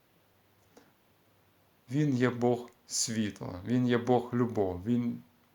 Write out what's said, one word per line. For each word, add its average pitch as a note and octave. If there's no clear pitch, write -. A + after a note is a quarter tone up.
Він C#3+
є B2
Бог B2
світла, A2
Він B2
є A#2+
Бог A#2+
любов, G#2+
Він A#2+